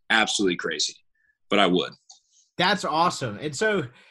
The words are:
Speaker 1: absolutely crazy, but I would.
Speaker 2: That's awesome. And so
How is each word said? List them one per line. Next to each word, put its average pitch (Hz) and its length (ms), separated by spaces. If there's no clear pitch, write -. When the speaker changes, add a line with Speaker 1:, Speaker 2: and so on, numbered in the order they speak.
Speaker 1:
absolutely 107 480
crazy, 80 360
but 104 80
I 101 100
would. 87 260
Speaker 2:
That's 190 260
awesome. 151 560
And 143 160
so 208 300